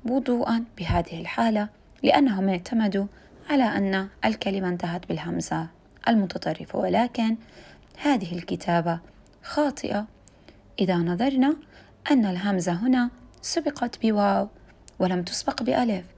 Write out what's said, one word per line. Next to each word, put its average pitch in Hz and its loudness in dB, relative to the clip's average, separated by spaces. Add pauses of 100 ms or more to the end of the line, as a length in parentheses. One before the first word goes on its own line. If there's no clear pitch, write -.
(100)
وضوءًا 240 0 (140)
بهذه 170 -2
الحالة 214 0 (340)
لأنهم 202 4
اعتمدوا 196 0 (440)
على 269 4
أن 196 0 (160)
الكلمة 196 -2
انتهت 175 -4
بالهمزة 165 -4 (400)
المتطرفة، 180 -2
ولكن 220 0 (680)
هذه 196 0
الكتابة 170 -2 (440)
خاطئة. 262 -2 (720)
إذا 180 2
نظرنا 254 2 (540)
أن 247 4
الهمزة 185 0
هنا 247 2 (320)
سبقت 285 -4
بواو 202 2 (500)
ولم 180 0
تسبق - -4
بألف 220 0 (120)